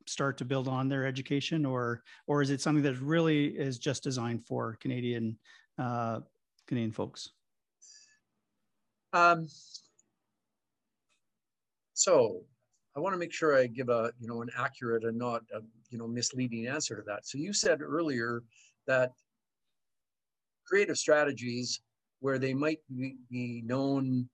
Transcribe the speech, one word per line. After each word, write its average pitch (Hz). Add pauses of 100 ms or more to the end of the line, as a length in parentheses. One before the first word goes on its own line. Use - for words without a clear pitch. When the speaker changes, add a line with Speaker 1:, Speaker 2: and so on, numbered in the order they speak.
Speaker 1:
start 139
to 135
build 131
on 131
their 135
education, 139
or, 120 (240)
or 147
is 135
it 139
something 151
that 131
really 151
is 135
just -
designed 117
for 117
Canadian, 120 (400)
uh, 120 (480)
Canadian 117
folks? - (1800)
Speaker 2:
Um, 170 (2500)
so 113 (540)
I 143
wanna 185
make 175
sure 147
I 127
give 120
a, 117
you 117
know, 117
an 117
accurate 120
and 113
not 117 (100)
a, 107 (300)
you 123
know, 117
misleading 120
answer 139
to 101
that. 104
So -
you 170
said 170
earlier 135 (440)
that 127 (1500)
creative 190
strategies 123 (400)
where 131
they 131
might 151 (160)
be, 131 (120)
be 120
known, 131